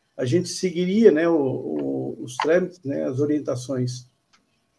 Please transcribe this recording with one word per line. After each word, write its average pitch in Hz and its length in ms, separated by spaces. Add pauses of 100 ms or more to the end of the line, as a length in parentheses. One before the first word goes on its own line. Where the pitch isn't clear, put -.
(180)
a 135 80
gente 175 240
seguiria, 185 640
né, 165 160
o, 170 60
o, 135 880
os 123 140
trâmites, 180 480
né, 151 220
as 131 140
orientações. 139 840 (720)